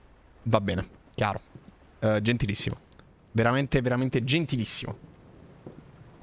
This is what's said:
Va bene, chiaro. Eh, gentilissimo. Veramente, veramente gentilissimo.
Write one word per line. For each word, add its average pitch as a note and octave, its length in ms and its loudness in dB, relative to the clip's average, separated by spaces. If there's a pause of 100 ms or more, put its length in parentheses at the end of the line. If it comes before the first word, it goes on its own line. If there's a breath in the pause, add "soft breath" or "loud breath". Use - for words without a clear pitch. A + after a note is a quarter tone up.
(440)
Va A2+ 180 4
bene, F2 260 -2 (260)
chiaro. G2 260 0 (580)
Eh, G#2+ 240 2
gentilissimo. A2 540 0 (560)
Veramente, B2+ 500 2
veramente B2+ 420 0
gentilissimo. C3+ 720 -2 (1300)